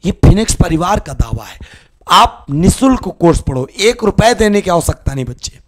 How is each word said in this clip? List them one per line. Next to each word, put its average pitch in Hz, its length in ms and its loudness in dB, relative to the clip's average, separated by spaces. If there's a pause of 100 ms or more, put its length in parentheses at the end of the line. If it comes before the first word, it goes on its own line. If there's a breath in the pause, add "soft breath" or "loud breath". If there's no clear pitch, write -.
ये - 60 -2
फिनिक्स - 440 2
परिवार 175 440 0
का 143 140 -14
दावा 113 320 -6
है। - 140 -20 (480 loud breath)
आप 214 420 2
निःशुल्क 196 580 0 (120)
कोर्स 165 220 2
पढ़ो, 135 260 -6 (120)
एक 226 240 0
रुपए 214 300 2
देने 208 280 0
की 185 80 -6
आवश्यकता 160 440 -2
नहीं 131 120 -6
बच्चे - 420 -14